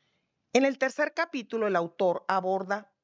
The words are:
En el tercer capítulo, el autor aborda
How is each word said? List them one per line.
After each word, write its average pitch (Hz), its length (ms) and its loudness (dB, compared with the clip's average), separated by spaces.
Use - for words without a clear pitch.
En 254 120 4
el 269 120 0
tercer 294 380 -2
capítulo, 226 540 -4
el 190 80 0
autor 170 500 -2
aborda 190 640 0